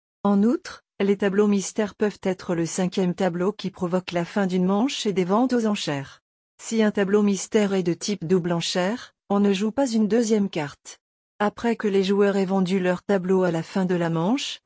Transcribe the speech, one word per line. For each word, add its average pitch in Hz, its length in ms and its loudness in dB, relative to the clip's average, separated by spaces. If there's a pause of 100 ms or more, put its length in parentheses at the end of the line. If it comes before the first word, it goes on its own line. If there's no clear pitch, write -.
(240)
En 202 200 4
outre, 247 400 -2 (160)
les 202 180 2
tableaux 202 300 2
mystères 202 460 -2
peuvent 208 300 -4
être 185 320 -4
le 165 100 0
cinquième 180 480 0
tableau 180 380 -2
qui 190 180 -8
provoque 180 420 -4
la 170 140 -2
fin 196 220 -2
d'une 180 180 0
manche 202 400 0
et 208 80 0
des 175 120 0
ventes 233 280 0
aux 226 140 0
enchères. 151 540 -6 (380)
Si 226 220 -2
un 214 80 4
tableau 202 320 2
mystère 202 520 0
est 190 100 0
de 170 100 0
type 190 320 -6
double 175 280 2
enchère, 180 600 -2 (160)
on 202 100 2
ne 202 140 4
joue 208 180 -2
pas 277 160 0
une 220 200 2
deuxième 214 420 2
carte. - 500 -8 (380)
Après 208 380 -2
que 220 120 -2
les 196 160 2
joueurs 202 340 2
aient 196 80 2
vendu 190 340 0
leur 180 240 -2
tableau 185 400 0
à 180 80 2
la 165 100 -2
fin 185 240 -4
de 180 100 0
la 170 140 0
manche, 175 560 -2